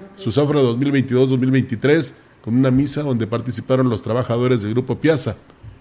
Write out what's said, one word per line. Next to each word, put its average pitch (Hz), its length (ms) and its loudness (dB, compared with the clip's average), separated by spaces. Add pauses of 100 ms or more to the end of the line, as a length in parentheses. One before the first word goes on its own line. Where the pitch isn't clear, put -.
(160)
su - 160 -4
zafra 147 300 2
dos 120 160 2
mil 139 160 0
veintidós, 131 360 2
dos 131 80 0
mil 131 140 0
veintitrés 135 640 0 (260)
con 110 140 -4
una 131 160 4
misa 143 320 0
donde 120 240 -2
participaron 123 640 -2
los 107 120 -2
trabajadores 123 600 0
del 104 100 -4
Grupo 123 280 -2
Piazza 147 360 0 (460)